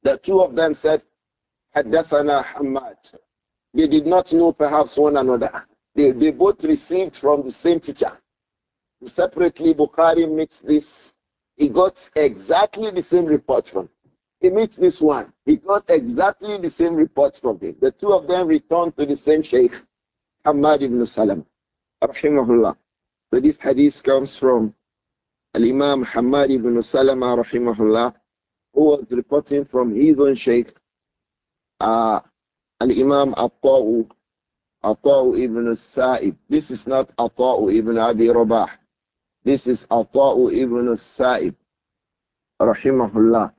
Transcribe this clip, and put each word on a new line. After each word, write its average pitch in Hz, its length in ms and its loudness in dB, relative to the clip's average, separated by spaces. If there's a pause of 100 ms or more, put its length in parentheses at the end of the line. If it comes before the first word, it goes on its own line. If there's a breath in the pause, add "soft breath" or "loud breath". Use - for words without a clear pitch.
The 135 160 0
two 190 220 0
of 165 160 0
them 160 180 0
said, 156 280 -2 (720)
"Haddathana 147 680 0
Hamad." 135 680 -10 (600)
They 160 140 2
did 147 180 2
not 180 260 0
know 165 200 4
perhaps 147 440 -2
one 147 220 2
another. 127 480 -2 (280)
They, 143 180 4
they 147 180 0
both 165 340 0
received 160 520 -4
from 143 260 0
the 127 100 -10
same 170 280 -2
teacher. - 320 -8 (920)
Separately, 165 720 -2
Bukhari 165 580 0
meets 156 280 -6
this. - 540 -4 (420)
He 147 120 0
got 185 480 -2
exactly 156 760 -2
the 180 120 -6
same 175 240 0
report 139 400 -2
from. 92 240 -10 (500)
He 185 80 2
meets 220 280 0
this 175 260 0
one. 139 300 0 (120)
He 147 120 4
got 202 340 -2
exactly 175 640 -2
the 175 140 -6
same 170 240 -2
report 147 420 0
from 110 220 -4
him. 82 220 -12
The 131 100 2
two 202 220 -2
of 175 160 0
them 180 180 0
returned 165 500 0
to 147 80 -2
the 143 120 -4
same 156 260 0
sheikh, 123 340 2 (720)
Hamad 147 360 2
ibn 120 220 -2
Salam, 98 400 -4 (560)
rahimahullah. 120 760 0 (580)
So 127 60 2
this 147 180 2
hadith 139 460 0
comes 135 340 0
from 117 340 0 (840)
Al-Imam 135 480 0
Hamad 135 460 0
ibn 120 300 0
Salama, 131 580 0
rahimahullah, 117 760 0 (580)
who 147 120 2
was 143 260 2
reporting 143 540 -4
from 123 320 -2
his 147 240 4
own 139 160 2
sheikh, 120 360 0 (1080)
uh, 113 400 0 (600)
Al-Imam 131 560 0
At-Ta'u, 120 720 0 (760)
At-Ta'u 127 500 2
ibn 117 400 -2
Sa'ib. 127 600 -4 (120)
This 147 220 -2
is 127 160 -10
not 131 320 -2
At-Ta'u 117 520 0
ibn 113 280 0
Abi 113 300 2
Rabah. 113 400 2 (760)
This 135 220 0
is 123 240 -4
At-Ta'u 120 600 2
ibn 120 460 -2
Sa'ib, 120 580 -4 (1080)
rahimahullah. 113 1000 0